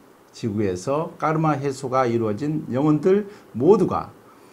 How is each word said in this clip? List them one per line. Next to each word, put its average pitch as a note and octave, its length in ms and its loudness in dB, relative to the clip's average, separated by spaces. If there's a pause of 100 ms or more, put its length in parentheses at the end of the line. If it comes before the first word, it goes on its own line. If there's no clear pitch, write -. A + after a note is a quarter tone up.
(320)
지구에서 A2 880 -4
까르마 D#3+ 320 0
해소가 C3+ 560 -2
이루어진 A#2 640 -2
영혼들 D#3 560 2 (240)
모두가 C3+ 600 2 (420)